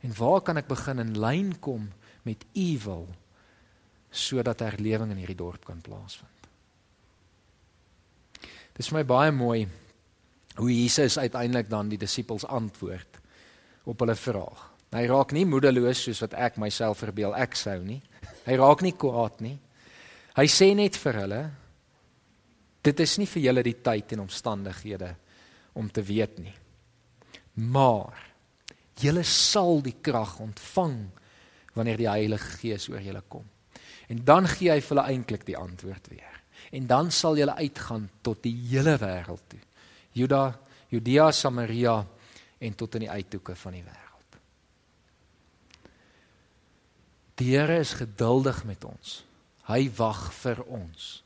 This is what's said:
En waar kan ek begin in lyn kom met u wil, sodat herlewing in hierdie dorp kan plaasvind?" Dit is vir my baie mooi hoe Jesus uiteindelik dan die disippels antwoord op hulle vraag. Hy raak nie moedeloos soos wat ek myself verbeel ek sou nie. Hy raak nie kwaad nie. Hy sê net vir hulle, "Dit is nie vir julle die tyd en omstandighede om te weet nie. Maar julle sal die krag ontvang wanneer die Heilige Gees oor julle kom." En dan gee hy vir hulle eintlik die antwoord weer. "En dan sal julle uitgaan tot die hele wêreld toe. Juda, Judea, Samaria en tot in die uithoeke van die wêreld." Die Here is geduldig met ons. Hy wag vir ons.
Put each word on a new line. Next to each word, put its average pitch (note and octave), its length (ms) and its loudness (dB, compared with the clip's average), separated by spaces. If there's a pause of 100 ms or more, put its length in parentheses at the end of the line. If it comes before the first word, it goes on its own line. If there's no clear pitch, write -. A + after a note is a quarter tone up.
En A#2+ 100 -6
waar C3 280 4
kan E3+ 160 -2
ek D3 100 -6
begin C3 320 -4
in A2 200 -4
lyn E3 400 0
kom A2 320 -8 (320)
met A2 220 -8 (100)
u F3 220 0
wil, F#2 300 -8 (1040)
sodat A#2+ 480 -2
herlewing A2 520 -2
in G2 60 -6
hierdie F#2 180 -10
dorp F2 300 -12
kan F2 160 -14
plaasvind?" G2 480 -18 (2000)
Dit - 440 -14
is - 20 -8
vir D#3 120 -2
my D3 60 0
baie C3 260 6
mooi A#2 360 0 (880)
hoe A#2+ 180 0
Jesus A#2+ 440 4
uiteindelik A#2+ 520 -2
dan G#2+ 200 -2
die G#2+ 80 -4
disippels G#2+ 480 -6
antwoord G2 760 -8 (680)
op A2+ 140 -8
hulle A#2 160 2
vraag. - 540 -6 (200)
Hy A#2+ 160 -2
raak C3+ 320 4
nie F#3+ 80 4
moedeloos C3 600 4
soos A2+ 160 -6
wat G#2+ 180 -6
ek A#2+ 200 -2
myself G#2+ 420 -2
verbeel G2+ 340 -4
ek A#2+ 200 -2
sou G2 280 -6
nie. A#2+ 140 -10 (480)
Hy B2+ 100 2
raak C#3+ 240 8
nie F3+ 160 0
kwaad A#2 480 -2
nie. C3 100 -10 (840)
Hy C#3+ 120 6
sê F#3+ 240 8
net G3+ 240 2
vir A#2 240 -2
hulle, A2+ 300 -6 (1300)
"Dit C#3+ 180 4
is - 180 2
nie G#2 100 0
vir D#3+ 160 -2
julle B2+ 200 4
die A#2 200 -2
tyd A2 300 -2
en G#2 120 -6
omstandighede F#2+ 920 -8 (580)
om G#2+ 160 -6
te A2 120 -4
weet G#2 380 -2
nie. F2+ 140 -14 (1000)
Maar A#2+ 640 2 (800)
julle D#3 260 2
sal F3 580 4
die C3 200 -6
krag A#2 380 -2
ontvang A2 720 -4 (640)
wanneer A2+ 220 -2
die A2+ 120 0
Heilige G#2+ 480 -2
Gees G#2+ 320 -8
oor G2 120 -10
julle G2 280 -12
kom." - 160 -16 (640)
En A#2 160 -8
dan E3+ 220 8
gee E3+ 240 2
hy D3+ 100 4
vir C#3+ 160 0
hulle C3+ 160 2
eintlik A2+ 320 -6
die F#2+ 120 -8
antwoord F2+ 520 -12
weer. - 320 -20 (300)
"En C3 160 -8
dan C#3+ 240 4
sal D#3 260 2
julle C#3+ 180 2
uitgaan A#2 540 -6 (120)
tot A2+ 200 -4
die A#2 140 -4
hele C3 420 2
wêreld F2+ 500 -6
toe. - 120 -20 (520)
Juda, C3 480 2 (300)
Judea, C3 420 6
Samaria A#2 760 0 (520)
en A2 160 -6
tot A2+ 200 -8
in A2 60 -4
die A2 100 -10
uithoeke F#2+ 440 -10
van F#2 180 -14
die F2 100 -14
wêreld." - 260 -20 (3250)
Die B2+ 160 2
Here D#3 240 4
is C#3+ 160 -2
geduldig A#2+ 720 0
met G2 160 -10
ons. - 380 -16 (480)
Hy B2+ 160 2 (100)
wag G#2+ 300 0 (160)
vir A#2+ 260 -4
ons. F2+ 580 -14